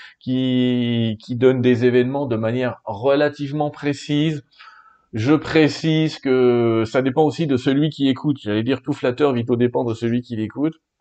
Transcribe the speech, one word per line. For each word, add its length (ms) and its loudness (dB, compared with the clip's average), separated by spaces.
qui, 1040 0
qui 120 -8
donne 240 4
des 240 4
événements 420 2
de 100 -2
manière 480 -4
relativement 840 -2
précise. 760 -2
Je 220 2
précise 840 0
que 680 2
ça 160 0
dépend 220 2
aussi 220 -2
de 100 0
celui 340 0
qui 180 -2
écoute. 320 -2
J'allais 220 -2
dire, 200 -4
tout 100 -4
flatteur 400 0
vit 160 -2
au 80 2
dépens 280 0
de 100 -4
celui 280 -2
qui 140 -10
l'écoute. 380 -4